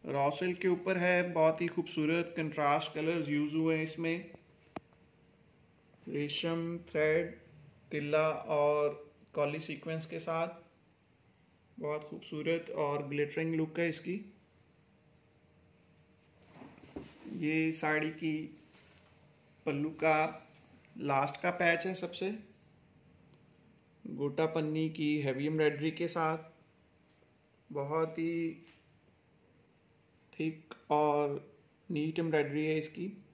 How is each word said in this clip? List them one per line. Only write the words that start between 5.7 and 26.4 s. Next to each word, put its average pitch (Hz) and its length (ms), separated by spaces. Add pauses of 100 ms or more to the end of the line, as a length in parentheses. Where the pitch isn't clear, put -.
रेशम, 165 720 (120)
thread, 160 460 (560)
तिल्ला 151 360 (280)
और 147 380 (420)
collie 147 240
sequence 160 460
के 165 140
साथ 165 420 (1160)
बहुत 151 320
खूबसूरत 160 680
और 143 300
glittering 147 480
look 160 240
है 170 100
इसकी। 175 300 (3250)
ये 160 320
साड़ी 156 420
की 160 200 (1300)
पल्लू 147 240 (100)
का 156 180 (800)
last 139 460
का 175 180
patch 170 260
है 185 100
सबसे। 185 380 (1700)
गोटा 143 400
पन्नी 156 440
की 151 320
हैवी 135 260
एम्ब्रॉयडरी 151 440
के 165 160
साथ 160 300 (1300)